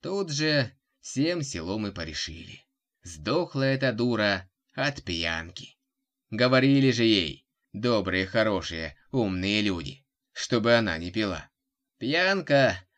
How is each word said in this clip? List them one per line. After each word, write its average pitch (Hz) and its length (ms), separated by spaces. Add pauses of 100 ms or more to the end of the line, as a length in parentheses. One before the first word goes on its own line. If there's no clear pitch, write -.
Тут 185 300
же 147 420 (280)
всем 160 420
селом 101 460
и 98 40
порешили: 80 720 (380)
сдохла 120 640
эта 135 280
дура 107 560 (260)
от 139 280
пьянки. 82 720 (540)
Говорили 131 640
же 117 120
ей 98 440 (240)
добрые, 95 540
хорошие, 90 680 (140)
умные 104 520
люди, 82 440 (260)
чтобы 117 420
она 104 240
не 87 120
пила. 95 400 (480)
Пьянка, 143 880 (120)